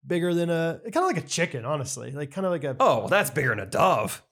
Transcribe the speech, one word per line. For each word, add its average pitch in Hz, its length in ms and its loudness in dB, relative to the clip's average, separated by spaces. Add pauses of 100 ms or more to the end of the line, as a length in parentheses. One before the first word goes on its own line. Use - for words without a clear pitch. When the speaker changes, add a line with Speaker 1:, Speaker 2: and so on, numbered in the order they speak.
Speaker 1:
bigger 175 300 0
than 170 160 2
a, 165 340 0
kinda 320 220 0
like 285 120 0
a - 20 0
chicken, 143 460 -2
honestly. 131 440 -4
Like, 143 220 -8
kinda 190 180 -4
like 160 140 -2
a 135 160 -4
Speaker 2:
Oh, 117 260 4
that's 185 240 2
bigger 131 200 0
than 104 100 0
a 98 60 -8
dove. 113 640 2